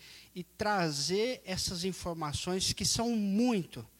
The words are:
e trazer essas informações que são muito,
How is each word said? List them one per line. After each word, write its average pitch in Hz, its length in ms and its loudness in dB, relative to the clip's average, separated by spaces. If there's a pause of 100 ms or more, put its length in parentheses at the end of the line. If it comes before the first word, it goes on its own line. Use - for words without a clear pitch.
(340)
e 180 80 -8
trazer 196 1000 0
essas 180 400 -4
informações 175 880 -2
que - 120 -4
são 240 260 2
muito, 202 760 2 (140)